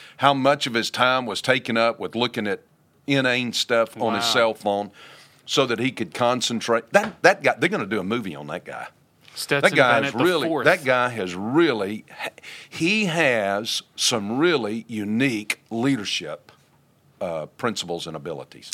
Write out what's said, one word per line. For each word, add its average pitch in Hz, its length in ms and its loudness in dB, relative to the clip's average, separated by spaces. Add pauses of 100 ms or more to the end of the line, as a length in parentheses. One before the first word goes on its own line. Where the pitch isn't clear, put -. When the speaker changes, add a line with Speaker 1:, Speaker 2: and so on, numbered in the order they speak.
(180)
Speaker 1:
How 139 160 6
much 139 340 2
of 123 60 -6
his 113 160 0
time 127 360 2
was 101 160 -6
taken 127 360 0
up 113 220 2
with 92 160 -8
looking 117 320 -2
at 98 140 -2 (460)
inane 123 460 0
stuff 117 480 0
on 113 140 0
his 117 100 -2
Speaker 2:
Wow. 117 80 2
Speaker 1:
cell 113 200 4
phone 101 380 -2 (540)
so 139 200 2
that 117 140 -2
he 123 120 0
could 107 220 -6
concentrate? 117 800 0
That, - 300 0
that 185 220 4
guy, 127 140 2
they're 147 120 0
gonna 180 160 -2
do 101 140 -2
a 90 40 -4
movie 98 320 -4
on 71 120 -12
that 82 180 -8
guy. 58 220 -12 (480)
Speaker 2:
Stetson 143 360 2
Speaker 1:
That 143 40 -6
guy 127 240 6
Speaker 2:
Bennett 135 160 -2
Speaker 1:
is - 60 0
really, 175 220 4
Speaker 2:
the - 40 -2
fourth. 143 180 -2
Speaker 1:
that 160 200 4
guy 127 240 2
has 95 260 -6
really, 110 720 0 (640)
he 202 360 0
has 117 760 0 (160)
some 110 400 -2
really 120 500 0
unique 107 720 -2 (100)
leadership, 110 840 -4 (680)
uh, 82 260 -4 (120)
principles 87 500 -4
and 80 80 -10
abilities. 71 580 -12